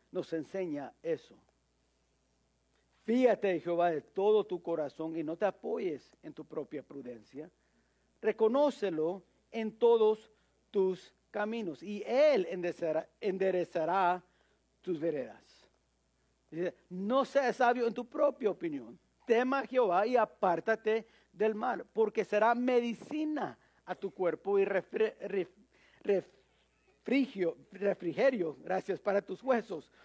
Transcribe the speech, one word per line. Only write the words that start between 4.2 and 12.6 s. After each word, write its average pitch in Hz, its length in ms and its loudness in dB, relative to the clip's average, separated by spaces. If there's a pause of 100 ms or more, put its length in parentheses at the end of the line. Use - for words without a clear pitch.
tu 180 160 -8
corazón 160 560 -6
y 165 60 -6
no 156 120 -6
te 208 100 -2
apoyes 196 760 -6
en 156 120 -18
tu 156 120 -16
propia 151 380 -10
prudencia. 131 680 -16 (720)
Reconócelo 208 1000 0 (280)
en 220 260 -6
todos 220 540 4 (400)
tus 190 420 -2 (180)
caminos 208 500 -6
y 208 240 -10
Él 247 440 4
enderezará, 170 600 -4 (100)